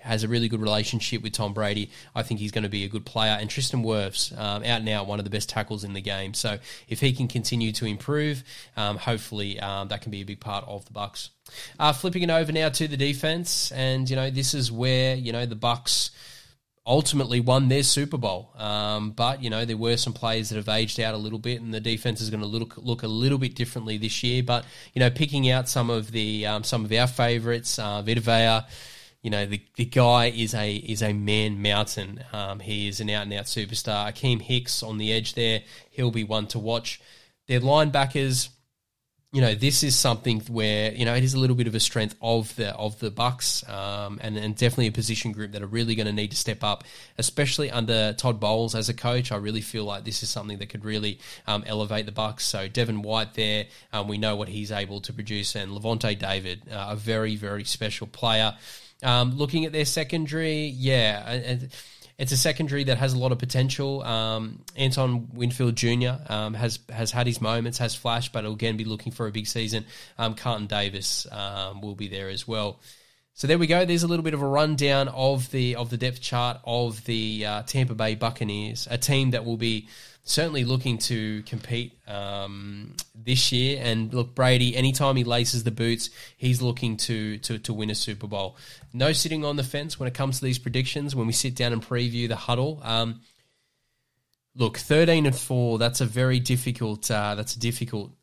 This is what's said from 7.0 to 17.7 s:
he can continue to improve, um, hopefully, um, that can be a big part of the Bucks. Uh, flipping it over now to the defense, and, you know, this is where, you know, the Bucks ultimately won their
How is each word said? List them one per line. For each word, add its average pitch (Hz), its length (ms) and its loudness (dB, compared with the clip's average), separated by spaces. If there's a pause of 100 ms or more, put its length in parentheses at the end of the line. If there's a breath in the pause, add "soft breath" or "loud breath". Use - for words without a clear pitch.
he 139 100 6
can 127 160 0
continue 113 460 0
to 113 120 -4
improve, 143 600 -2 (320 loud breath)
um, 104 200 -2
hopefully, 104 640 -4
um, 98 300 -6
that 104 120 -6
can 107 100 -10
be 101 100 -8
a 98 40 -10
big 101 120 -10
part 101 300 -8
of 98 180 -12
the - 60 -20
Bucks. 101 400 -10 (480 loud breath)
Uh, 151 120 6
flipping 175 300 -2
it 170 80 2
over 165 220 4
now 156 180 2
to 156 180 0
the 143 80 -4
defense, 156 760 0
and, 131 360 0
you 131 80 0
know, 131 140 0
this 135 240 0
is 123 180 0
where, 127 440 2
you 123 160 -4
know, 120 160 -2
the 113 80 -6
Bucks 120 560 0 (760 loud breath)
ultimately 127 540 4
won 127 300 6
their 135 120 6